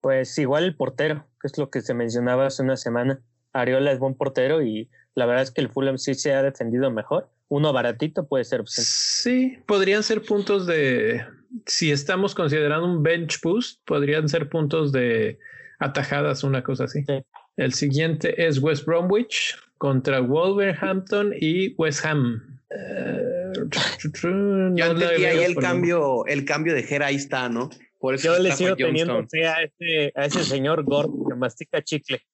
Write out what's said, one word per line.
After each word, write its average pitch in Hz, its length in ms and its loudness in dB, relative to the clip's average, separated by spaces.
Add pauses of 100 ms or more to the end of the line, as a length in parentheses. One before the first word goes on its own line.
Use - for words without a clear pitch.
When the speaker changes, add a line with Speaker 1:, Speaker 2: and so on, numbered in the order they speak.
Speaker 1:
Pues 131 360 0
igual 147 260 2
el 180 120 0
portero, 147 520 -2 (140)
que - 60 -6
es - 100 -6
lo 143 120 -2
que 127 120 -4
se 127 120 -4
mencionaba 120 540 0
hace 135 160 -4
una 131 140 0
semana. 123 440 -2 (320)
Ariola 131 380 2
es 127 80 0
buen 135 160 -2
portero 139 460 0
y 113 280 -4 (260)
la 123 100 2
verdad 123 180 2
es 123 80 -6
que 156 100 -2
el 123 80 0
Fulham 135 280 -2
sí 139 160 -4
se 139 200 -2
ha 135 100 2
defendido 127 480 0
mejor. 117 380 -4 (200)
Uno 147 240 2
baratito 131 540 -2
puede 131 160 0
ser 123 180 -2
opción. 110 240 -4
Speaker 2:
Sí, - 800 0
podrían 196 380 2
ser 214 180 0
puntos 202 460 0
de, 120 580 2 (400)
si - 260 0
estamos 185 440 0
considerando 156 500 0
un 175 180 0
bench 165 380 0
boost, 202 440 0
podrían 151 420 2
ser 147 220 0
puntos 156 420 0
de 113 480 2 (400)
atajadas, 143 640 -2
una 135 200 0
cosa 131 200 -4
así. 147 240 -4
Speaker 1:
Sí. 135 160 -2 (320)
Speaker 2:
El 131 180 0
siguiente 156 720 0
es 143 140 2
West 147 260 0
Bromwich 180 720 0 (200)
contra 135 420 2
Wolverhampton 190 1200 0
y 185 360 0
West 156 300 0
Ham. 127 540 -2 (100)
Eh, - 840 -4 (720)
no 190 520 2
Speaker 3:
Yo 165 180 2
Speaker 2:
le 170 120 2
Speaker 3:
entendí 165 200 2
ahí 170 120 4
Speaker 2:
veo 175 100 4
Speaker 3:
el 180 80 2
Speaker 2:
por 139 80 0
Speaker 3:
cambio, 170 640 2
el 139 180 -2
cambio 156 300 0
de 120 80 0
Jera, 143 240 0
ahí 139 80 0
está, 139 340 -2
¿no? 120 200 -4 (280)
Por 131 160 -2
eso 139 140 0
Speaker 1:
Yo 170 80 4
Speaker 3:
se 180 80 4
Speaker 1:
le 185 60 4
Speaker 3:
trajo 139 80 0
Speaker 1:
sigo 180 120 2
Speaker 3:
a - 80 2
Johnstone. 170 220 0
Speaker 1:
teniendo 120 300 0
fe 160 180 0
a 160 160 0
ese, 156 520 -2
a 139 100 0
ese 147 180 0
señor 139 400 0
gordo 139 460 0
que 127 60 -4
mastica 131 460 -4
chicle. 139 400 -6 (120)